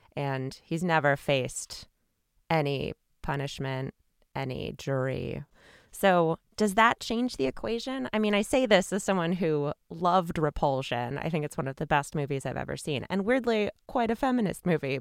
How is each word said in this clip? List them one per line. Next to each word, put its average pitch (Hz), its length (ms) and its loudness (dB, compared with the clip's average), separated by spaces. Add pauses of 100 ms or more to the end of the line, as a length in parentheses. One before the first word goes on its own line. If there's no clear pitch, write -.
(140)
And 135 480 -4
he's 165 220 -4
never 147 320 4
faced - 720 -4 (640)
any 147 420 0 (300)
punishment, 135 720 -6 (420)
any - 400 -6
jury. 135 680 -4 (460)
So 175 500 4 (160)
does 208 180 2
that 226 240 6
change 240 380 -4
the 262 100 0
equation? 254 640 -4
I 220 60 0
mean, 214 160 2
I 202 80 4
say 262 240 2
this 196 260 6
as 190 120 -2
someone 180 300 0
who 151 380 0 (180)
loved 175 480 2
Repulsion. 135 800 0
I 160 100 -2
think 160 160 -2
it's - 120 -8
one 135 120 -2
of 135 80 -8
the 156 100 -4
best 143 300 0
movies 143 280 -2
I've 127 120 -4
ever 139 200 -6
seen. 139 320 -4
And 190 160 0
weirdly, 233 460 0 (160)
quite 233 240 0
a 226 60 0
feminist 247 500 0
movie. 139 340 0